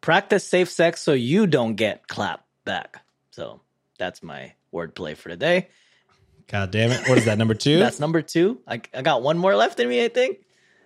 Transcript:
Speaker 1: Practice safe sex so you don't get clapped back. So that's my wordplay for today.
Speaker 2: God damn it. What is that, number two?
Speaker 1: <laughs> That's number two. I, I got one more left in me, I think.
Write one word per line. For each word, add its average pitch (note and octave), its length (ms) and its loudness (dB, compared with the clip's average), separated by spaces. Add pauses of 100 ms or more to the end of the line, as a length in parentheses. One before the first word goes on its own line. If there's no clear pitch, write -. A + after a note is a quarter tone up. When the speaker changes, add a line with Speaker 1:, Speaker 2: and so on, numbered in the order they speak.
Speaker 1:
Practice F#3+ 440 2
safe F3+ 240 2
sex E3 300 0
so D#3 140 2
you C#3 320 2
don't B2 300 0
get G#2 320 -2
clapped F#2+ 360 -6 (220)
back. - 340 -8 (300)
So B1 320 -14 (360)
that's F2+ 240 -8
my C#2 300 -16 (200)
wordplay E2 440 -10
for - 140 -16
today. E3 380 -2 (760)
Speaker 2:
God G2 240 -4
damn A2 220 2
it. - 160 -4
What B2+ 80 6
is A#2 80 4
that, G#2+ 140 0
number A2 160 2
two? D3 240 2
Speaker 1:
<laughs> F#3 60 6
That's - 140 -2
number D#3+ 220 0
two. F#3 480 0
I, A#2 140 -8 (100)
I C3 80 -10
got C3+ 220 2
one D3+ 160 0
more F#3+ 180 2
left A#3 240 2
in A#3+ 80 -2
me, A#3+ 160 0
I A#3 40 0
think. B3 320 -2 (460)